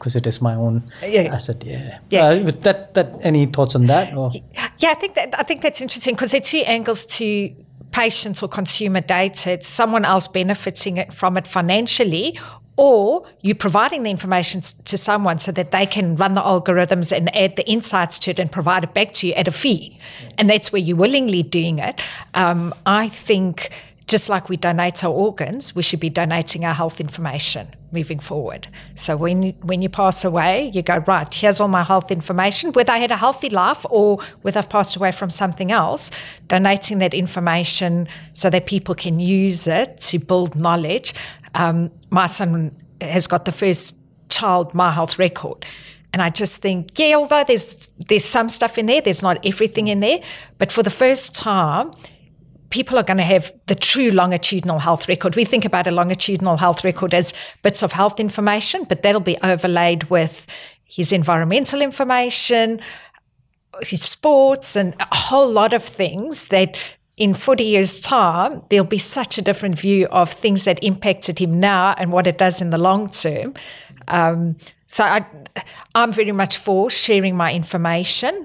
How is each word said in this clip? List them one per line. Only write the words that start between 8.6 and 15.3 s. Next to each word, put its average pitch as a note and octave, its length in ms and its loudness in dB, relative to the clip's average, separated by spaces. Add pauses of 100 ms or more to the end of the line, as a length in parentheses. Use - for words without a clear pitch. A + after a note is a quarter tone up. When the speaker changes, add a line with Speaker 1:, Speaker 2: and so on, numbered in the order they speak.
Speaker 2:
data. F#3 520 -2
It's F3+ 160 -6
someone A3+ 360 0
else F#3 220 2
benefiting F#3 680 -2
it, - 160 -6
from F3+ 240 -2
it F#3 100 -4
financially, G#3 880 0 (400)
or C4+ 460 4 (200)
you G#3 120 0
providing G#3+ 480 0
the G#3+ 80 -4
information F#3 480 -2
s-, - 140 -4
to - 260 -2
someone G3+ 400 0